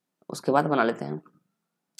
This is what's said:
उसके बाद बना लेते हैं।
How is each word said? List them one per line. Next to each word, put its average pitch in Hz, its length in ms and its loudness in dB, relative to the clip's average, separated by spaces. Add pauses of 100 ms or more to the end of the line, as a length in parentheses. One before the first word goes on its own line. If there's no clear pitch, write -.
(300)
उसके - 220 -4
बाद 143 140 4
बना 139 180 2
लेते 117 220 -2
हैं। - 160 -8 (800)